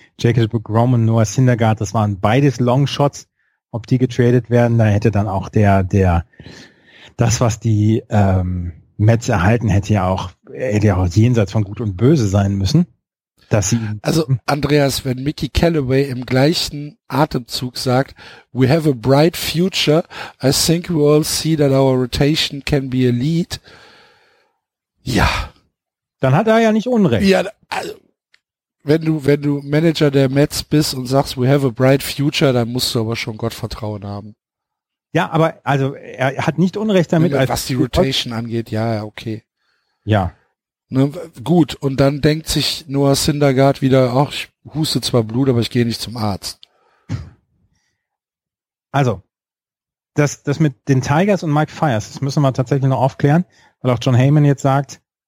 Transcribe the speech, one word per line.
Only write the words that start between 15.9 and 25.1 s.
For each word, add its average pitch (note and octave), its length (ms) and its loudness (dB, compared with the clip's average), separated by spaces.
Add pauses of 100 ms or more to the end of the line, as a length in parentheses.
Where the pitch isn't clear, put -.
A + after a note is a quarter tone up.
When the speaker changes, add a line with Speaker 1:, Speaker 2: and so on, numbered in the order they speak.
Speaker 2:
im B2+ 200 -8
gleichen D3 720 -2 (100)
Atemzug C3 680 -4
sagt, B2+ 380 -2 (380)
"We B2 160 2
have D#3 200 2
a C#3+ 60 2
bright C3+ 420 2
future, E3+ 680 0 (380)
I B2+ 100 2
think E3+ 360 0
we E3+ 140 0
all D3+ 220 4
see D#3 320 -2
that C#3+ 140 2
our C3+ 280 2
rotation C#3 640 -2
can C3+ 240 -2
be B2+ 180 0
elite." D3 520 -2 (1400)
Ja. - 260 0 (920)